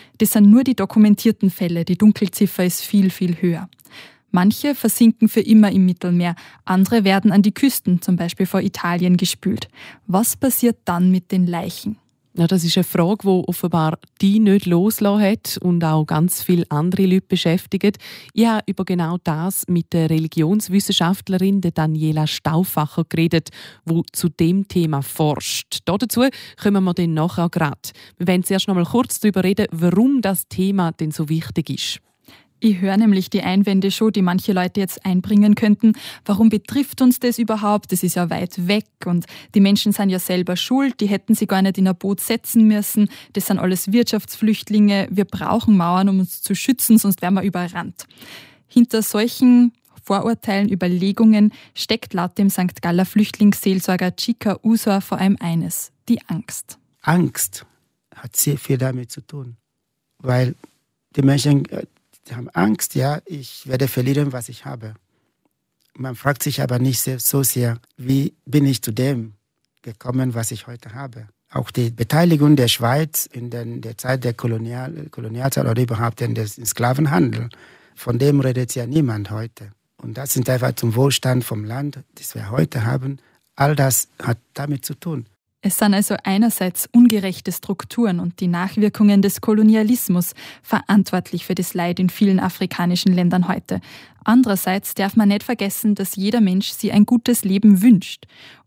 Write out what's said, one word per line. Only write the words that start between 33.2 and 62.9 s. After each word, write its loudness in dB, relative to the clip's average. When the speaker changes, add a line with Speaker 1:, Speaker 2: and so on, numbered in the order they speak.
Speaker 1:
die -4
Einwände 0
schon, 0
die 0
manche 0
Leute -2
jetzt -6
einbringen 4
könnten. 4
Warum 4
betrifft -2
uns 4
das -2
überhaupt? -2
Das -2
ist 0
ja -2
weit -6
weg 0
und -2
die 6
Menschen 4
sind 0
ja -2
selber -2
schuld, -2
die 0
hätten 0
sie -2
gar 2
nicht 0
in 2
ein 0
Boot -6
setzen 2
müssen. 0
Das -4
sind 0
alles -2
Wirtschaftsflüchtlinge. 0
Wir 0
brauchen 0
Mauern, 2
um 0
uns -6
zu -4
schützen, 2
sonst 0
wären -2
wir -2
überrannt. -6
Hinter 2
solchen 4
Vorurteilen, -2
Überlegungen 2
steckt -6
laut -4
dem 2
Sankt -4
Galler 0
Flüchtlingsseelsorger 0
Chica -4
Usor 0
vor -6
allem 2
eines, -4
die 0
Angst. -10
Speaker 3:
Angst -2
hat -16
sehr 0
viel -4
damit -6
zu -16
tun, -16
weil -2
die 0
Menschen, 2
äh, -10
die -14
haben -14
Angst, -2